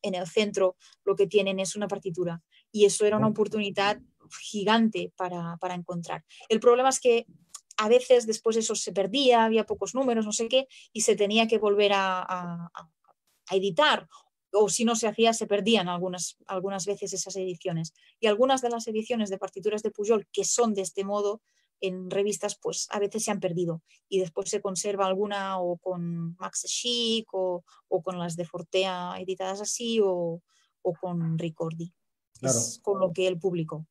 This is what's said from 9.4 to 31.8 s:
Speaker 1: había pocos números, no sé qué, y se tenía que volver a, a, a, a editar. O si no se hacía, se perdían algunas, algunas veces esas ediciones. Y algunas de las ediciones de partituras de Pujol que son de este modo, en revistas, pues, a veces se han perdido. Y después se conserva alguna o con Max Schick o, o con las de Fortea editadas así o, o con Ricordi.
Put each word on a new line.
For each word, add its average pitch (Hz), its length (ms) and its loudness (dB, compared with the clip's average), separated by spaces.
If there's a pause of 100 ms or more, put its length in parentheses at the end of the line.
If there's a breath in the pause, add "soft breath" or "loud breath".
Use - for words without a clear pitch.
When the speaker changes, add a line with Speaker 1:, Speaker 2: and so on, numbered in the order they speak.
Speaker 1:
había 220 220 4
pocos 202 300 -4
números, 233 300 0
no 208 60 -6
sé 226 160 -2
qué, 262 200 2 (260 loud breath)
y 214 80 -6
se 208 140 4
tenía 208 320 4
que 226 100 2
volver 202 360 4
a, 190 280 0
a, 175 520 -6
a, 170 160 -18 (600)
a 185 60 -2
editar. 196 520 2 (460 loud breath)
O 214 160 6
si 226 160 0
no 233 100 2
se 226 120 -2
hacía, 226 260 4
se 226 140 -4
perdían 202 420 2
algunas, 180 480 -6 (100)
algunas 190 380 -6
veces 202 280 -6
esas 190 220 -8
ediciones. 175 580 -4 (260 soft breath)
Y 220 80 2
algunas 254 340 4
de 240 80 0
las 233 180 -4
ediciones 220 420 -2
de 190 80 -4
partituras 208 460 -4
de 214 80 -2
Pujol 208 400 0
que 196 140 -2
son 233 280 2
de 196 80 -2
este 196 220 -6
modo, 202 380 -2 (400)
en 185 280 -6
revistas, 202 480 -2
pues, - 340 -6
a 208 80 -4
veces 202 260 -2
se 220 60 -2
han 202 100 -4
perdido. 170 420 -2 (240 soft breath)
Y 196 120 0
después 185 300 -4
se 208 120 -4
conserva 196 440 -2
alguna 196 540 -2
o 175 180 -2
con 170 600 -6
Max 190 300 -8
Schick 233 680 -2
o, 185 320 -4 (240 soft breath)
o 185 120 0
con 180 160 -8
las 170 200 -6
de 175 80 -6
Fortea 180 760 -4
editadas 190 400 -6
así 226 420 -2
o, 175 400 0 (400)
o 180 120 -2
con 165 440 -4
Ricordi. 165 560 -6 (460)